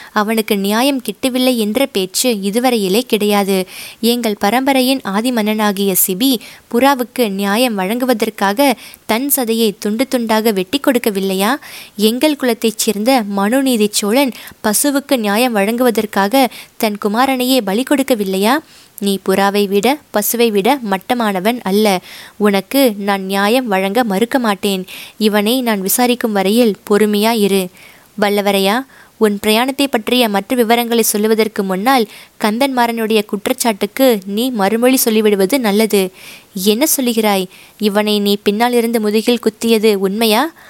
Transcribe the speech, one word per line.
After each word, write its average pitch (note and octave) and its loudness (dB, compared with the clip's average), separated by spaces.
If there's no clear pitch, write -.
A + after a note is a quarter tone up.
அவனுக்கு G#3+ -2
நியாயம் A#3 0
கிட்டவில்லை B3+ -2
என்ற A3 0
பேச்சு G#3 -2
இதுவரையிலே G#3 0
கிடையாது. G3+ 0
எங்கள் A3+ 0
பரம்பரையின் C4 0
ஆதி G#3+ -2
மன்னனாகிய G#3 0
சிபி A3 -2
புறாவுக்கு B3 0
நியாயம் G3+ 0
வழங்குவதற்காக A3+ 0
தன் B3+ -2
சதையை A3+ 0
துண்டு A3+ -2
துண்டாக A3 0
வெட்டி G3 -2
கொடுக்கவில்லையா? G3+ 0
எங்கள் B3+ 2
குலத்தைச் A#3 -2
சேர்ந்த A3 0
மனுநீதி G#3 0
சோழன் A#3+ 0
பசுவுக்கு C4+ 0
நியாயம் A3+ 0
வழங்குவதற்காக A3 0
தன் G#3 -2
குமாரனையே B3+ 0
பலி G3+ -2
கொடுக்கவில்லையா? G#3+ 0
நீ G3 -2
புறாவை G3 2
விட G#3+ 0
பசுவை A#3 0
விட G#3 2
மட்டமானவன் G#3 -2
அல்ல. G3 2
உனக்கு G#3 2
நான் G3 -2
நியாயம் G3+ 0
வழங்க G3 0
மறுக்க A3 0
மாட்டேன். G3+ -2
இவனை G#3+ 0
நான் A3 -2
விசாரிக்கும் A#3+ 0
வரையில் G3+ 2
பொறுமையா G#3 2
இரு. G3 0
வல்லவரையா, G3+ 0
உன் G#3 2
பிரயாணத்தை B3+ 0
பற்றிய B3 0
மற்ற G3+ -2
விவரங்களை A#3 2
சொல்லுவதற்கு G#3+ 0
முன்னால் G3+ 0
கந்தன்மாறனுடைய A3+ 0
குற்றச்சாட்டுக்கு A3 0
நீ A3 -4
மறுமொழி A#3 2
சொல்லிவிடுவது G#3+ 2
நல்லது." G3+ 0
"என்ன A3 2
சொல்லுகிறாய்? G#3+ 0
இவனை G#3 0
நீ G3+ 0
பின்னால் A3+ 0
இருந்து A#3 0
முதுகில் G#3+ 0
குத்தியது A3 2
உண்மையா? G#3+ 0